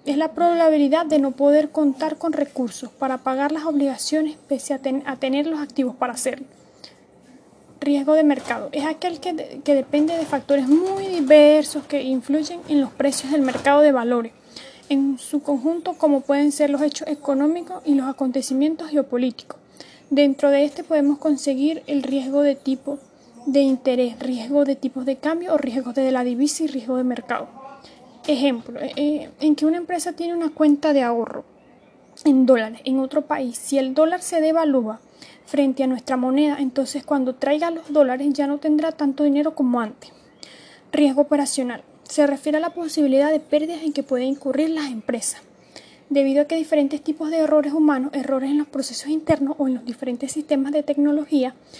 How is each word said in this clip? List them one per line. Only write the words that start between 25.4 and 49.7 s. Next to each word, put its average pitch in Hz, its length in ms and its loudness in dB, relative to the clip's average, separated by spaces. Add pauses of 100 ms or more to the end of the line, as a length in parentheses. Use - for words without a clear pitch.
o 302 40 2
riesgos 247 380 -4
de 262 160 0
la 247 140 0
divisa 262 380 -2
y 302 40 -2
riesgo 254 300 -4
de 254 80 0
mercado. 240 420 -4 (800)
Ejemplo, 247 520 0
eh, - 160 -8
eh, 294 340 -2 (100)
en 302 160 4
que 302 100 -2
una 330 120 2
empresa 349 360 -6
tiene 339 220 -6
una 330 140 -2
cuenta 302 440 2
de 277 80 4
ahorro 233 440 -4 (800)
en 262 200 6
dólares 226 380 2
en 262 160 -2
otro 285 260 -2
país. 269 320 -6
Si - 200 -4
el 262 160 -2
dólar 320 280 2
se 330 200 -2
devalúa 285 600 0 (440)
frente 277 380 0
a 262 40 0
nuestra 254 300 -4
moneda, 277 420 0
entonces 269 440 -4
cuando 262 320 -2
traiga 302 360 -2
los 320 200 -10
dólares 277 420 2
ya 285 120 0
no 285 120 -2
tendrá 311 340 0
tanto 294 320 -2
dinero 294 320 2
como 247 240 0
antes. - 320 -8 (800)
Riesgo 285 300 4
operacional. 277 600 -2 (200)
Se 294 240 2
refiere 294 300 -2
a 311 40 0
la 330 100 -4
posibilidad 294 600 2
de 311 80 2
pérdidas 311 440 -2
en 294 100 -2
que 277 100 -4
pueden 254 240 -2
incurrir 277 440 -2
las 294 200 -4
empresas, - 500 -8 (680)
debido 277 320 2
a 294 40 2
que 330 100 -4
diferentes 302 480 0
tipos 311 260 -4
de 330 80 -2
errores 302 340 2
humanos, 294 420 2
errores 269 360 -4
en 294 80 0
los 294 100 -2
procesos 269 420 -8
internos 302 500 -2
o 277 80 0
en 254 80 -2